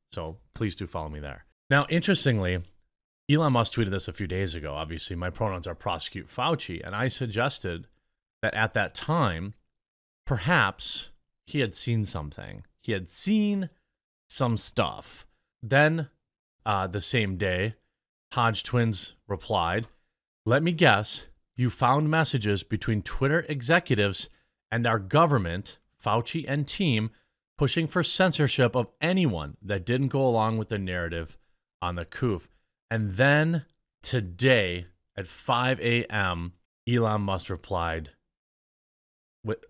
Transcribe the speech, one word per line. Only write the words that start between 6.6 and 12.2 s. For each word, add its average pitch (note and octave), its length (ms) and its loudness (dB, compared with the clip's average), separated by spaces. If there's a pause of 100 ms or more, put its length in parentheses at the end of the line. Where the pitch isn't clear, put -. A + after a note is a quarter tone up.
and F#2+ 120 -8
I A#2+ 100 -2
suggested A2+ 800 -4 (540)
that A2 140 -2
at A2 180 0
that G2+ 220 -2
time, G2+ 580 -2 (720)
perhaps A#2 840 0 (380)
he D3+ 100 -4
had A2+ 160 0
seen A2+ 300 0
something. C#2+ 600 -10 (160)